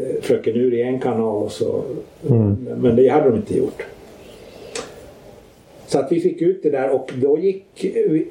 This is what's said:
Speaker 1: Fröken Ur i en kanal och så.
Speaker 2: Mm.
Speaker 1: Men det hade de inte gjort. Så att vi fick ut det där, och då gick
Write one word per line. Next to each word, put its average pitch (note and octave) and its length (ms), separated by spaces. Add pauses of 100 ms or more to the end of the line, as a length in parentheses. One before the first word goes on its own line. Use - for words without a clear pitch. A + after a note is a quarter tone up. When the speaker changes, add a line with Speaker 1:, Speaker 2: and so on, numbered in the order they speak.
(220)
Speaker 1:
Fröken A2+ 340
Ur B2 180
i A#2 80
en B2+ 180
kanal A2 440
och G#2 80
så. - 300 (480)
Speaker 2:
Mm. G#2+ 280 (200)
Speaker 1:
Men A#2+ 180
det B2+ 120
hade C#3 220
de A2+ 60
inte - 220
gjort. - 280 (2000)
Så D3 120
att C3+ 120
vi E3+ 80
fick F3 220
ut F#3 220
det D#3 60
där, C3+ 200
och B2+ 260
då C#3 240
gick F#3+ 260 (640)